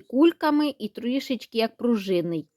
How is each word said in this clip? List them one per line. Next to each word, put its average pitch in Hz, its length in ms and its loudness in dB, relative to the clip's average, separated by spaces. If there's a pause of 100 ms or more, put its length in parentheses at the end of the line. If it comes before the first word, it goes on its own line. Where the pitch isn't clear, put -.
кульками, 302 720 2
і 214 80 -6
трішечки 247 720 -4
як 226 200 -2
пружинний. 185 800 -2